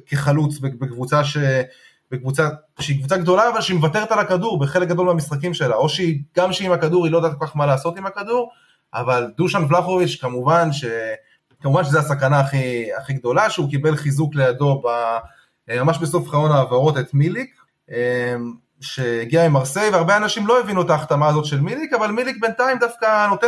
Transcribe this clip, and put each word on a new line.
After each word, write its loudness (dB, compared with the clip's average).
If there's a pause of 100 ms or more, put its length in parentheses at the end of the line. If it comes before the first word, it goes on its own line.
כחלוץ 0
ב-, -6
בקבוצה -2
ש-, -4 (720)
בקבוצה -2 (320)
שהיא -2
קבוצה 0
גדולה, 2
אבל -2
שהיא -2
מוותרת 0
על 2
הכדור 0
בחלק 0
גדול 0
מהמשחקים -2
שלה, 0
או 2
שהיא, -2 (140)
גם 2
שהיא -4
עם 2
הכדור, 2
היא 2
לא 2
יודעת 0
כל -4
כך -10
מה 0
לעשות 0
עם -10
הכדור, -4 (440)
אבל -2
דושן 0
ולחוביץ', 0
כמובן 0
ש-, -6 (800)
כמובן 2
שזו 2
הסכנה 2
הכי, -2 (100)
הכי -8
גדולה, 0
שהוא -4
קיבל 0
חיזוק -2
לידו 2
ב-, -2 (520)
אה, -2
ממש 2
בסוף -2
חלון 2
העברות 2
את -6
מיליק, 0 (400)
אה, -2 (440)
שהגיע 0
ממרסיי, 2
והרבה 4
אנשים 0
לא 4
הבינו -2
את -2
ההחתמה 2
הזאת 2
של -2
מיליק, -2
אבל 0
מיליק -4
בינתיים 0
דווקא 0
נותן 0